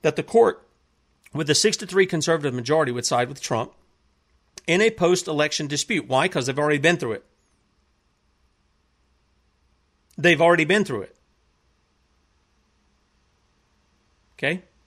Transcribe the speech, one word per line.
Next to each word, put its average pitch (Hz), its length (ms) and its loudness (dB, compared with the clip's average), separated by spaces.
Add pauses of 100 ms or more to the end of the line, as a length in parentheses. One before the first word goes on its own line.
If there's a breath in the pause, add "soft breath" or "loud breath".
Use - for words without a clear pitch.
that 151 120 0
the 156 60 -4
court, 226 400 2 (720)
with 147 160 -4
a 147 60 4
six 214 220 2
to 196 100 -14
three 190 180 2
conservative 156 480 -2
majority, 131 380 0
would 120 160 -6
side 123 200 0
with 135 140 -14
Trump - 320 -4 (960)
in 175 140 2
a 220 100 4
post-election 165 720 0
dispute. 147 420 -4
Why? 131 200 2
'Cause 131 180 -4
they've 135 140 -4
already 147 180 0
been 160 200 2
through 113 160 -6
it. - 120 -10 (3000)
They've 160 240 2
already 170 260 4
been 196 200 0
through 110 160 -6
it. - 140 -16 (3250)
Okay? 165 240 -4 (260)